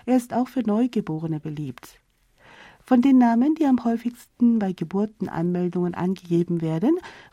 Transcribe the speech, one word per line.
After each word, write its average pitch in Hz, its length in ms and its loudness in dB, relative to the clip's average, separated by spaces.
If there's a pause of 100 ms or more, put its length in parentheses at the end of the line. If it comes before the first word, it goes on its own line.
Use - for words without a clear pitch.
er 254 100 2
ist 247 160 -6
auch 247 140 -2
für 262 140 -6
Neugeborene 202 760 -2
beliebt. 147 600 -12 (840)
Von 254 200 4
den 269 160 6
Namen, 240 340 4
die 302 140 0
am 254 180 2
häufigsten 233 720 0
bei 190 160 -2
Geburtenanmeldungen 180 1200 -4
angegeben 175 680 -2
werden, 165 360 0 (360)